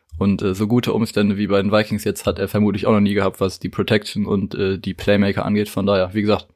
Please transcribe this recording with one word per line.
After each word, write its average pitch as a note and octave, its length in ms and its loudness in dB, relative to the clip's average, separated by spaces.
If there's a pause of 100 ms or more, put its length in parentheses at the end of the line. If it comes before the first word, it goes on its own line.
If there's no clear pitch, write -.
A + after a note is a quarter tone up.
(180)
Und, G2 220 2
äh, F#2+ 140 0
so G#2 120 -2
gute A#2+ 280 0
Umstände G#2 420 0
wie G#2 120 -2
bei G2 120 4
den G2 120 0
Vikings G#2+ 320 0
jetzt G2+ 200 -4
hat F#2+ 140 -2
er G2 100 -4
vermutlich G#2 380 0
auch B2 60 4
noch G#2+ 80 4
nie G2+ 120 4
gehabt, G2 260 0
was F#2+ 200 -2
die - 100 -6
Protection G#2 560 -2
und, G2 300 -2
äh, G2 240 -2
die F#2 160 -6
Playmaker G2+ 500 2
angeht. G#2 240 0
Von G2 160 -4
daher, F#2+ 300 2
wie G#2+ 80 0
gesagt, G#2 320 0